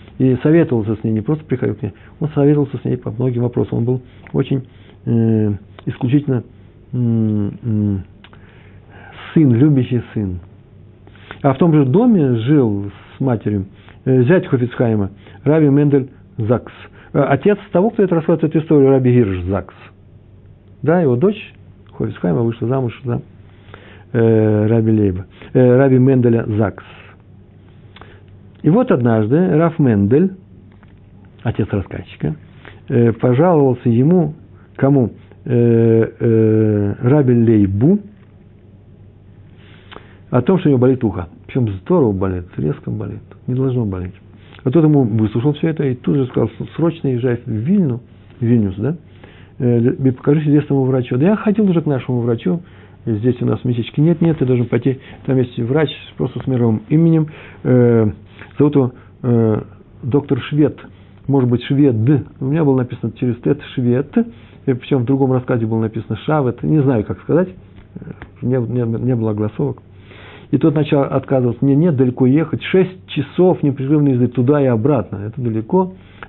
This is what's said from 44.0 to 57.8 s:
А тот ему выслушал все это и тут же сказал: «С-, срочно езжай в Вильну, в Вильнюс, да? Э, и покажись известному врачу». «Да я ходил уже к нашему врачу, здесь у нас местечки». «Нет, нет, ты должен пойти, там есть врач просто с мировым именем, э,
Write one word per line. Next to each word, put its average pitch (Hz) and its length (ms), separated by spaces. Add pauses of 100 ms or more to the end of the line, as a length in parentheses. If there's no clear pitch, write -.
А 131 80
тот 160 100
ему 147 220
выслушал 113 480
все 156 160
это 156 160
и 131 100
тут 147 220
же 135 100
сказал: 127 320
«С-, - 160
срочно 160 320
езжай 123 300
в - 120
Вильну, 123 520 (400)
в 123 40
Вильнюс, 113 300
да? 120 220 (640)
Э, 120 180
и 127 320
покажись 147 320
известному 143 400
врачу». 127 340
«Да 143 100
я 208 100
ходил 208 340
уже 170 100
к 156 60
нашему 127 360
врачу, 127 380 (460)
здесь 120 340
у 123 60
нас 117 180
местечки». 117 360
«Нет, 160 200
нет, 165 180
ты 139 60
должен 123 220
пойти, 123 320 (280)
там 131 120
есть 127 220
врач 139 300 (260)
просто 139 240
с - 80
мировым 117 400
именем, 160 400 (340)
э, 120 480 (480)